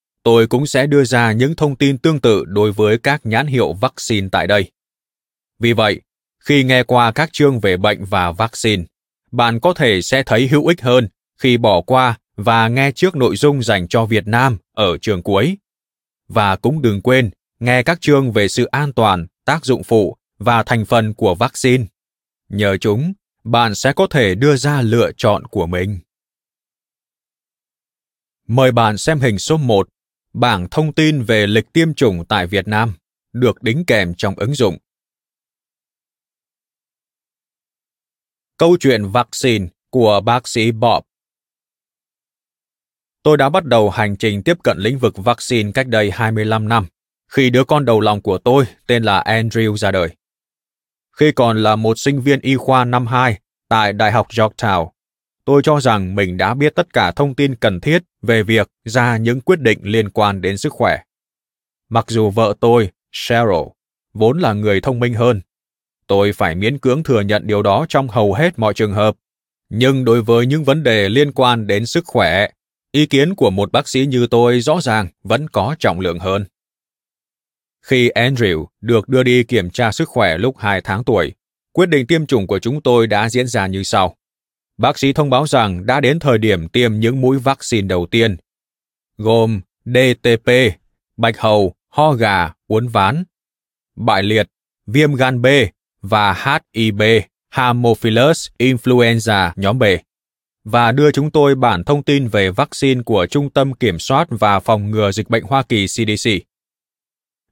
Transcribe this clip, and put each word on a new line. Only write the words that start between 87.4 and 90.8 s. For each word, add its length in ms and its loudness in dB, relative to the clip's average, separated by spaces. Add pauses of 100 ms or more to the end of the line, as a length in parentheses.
đầu 180 -2
tiên, 320 0 (800)
gồm 440 0 (240)
D 120 -2 (240)
T 60 -2 (160)
P, 60 -2 (680)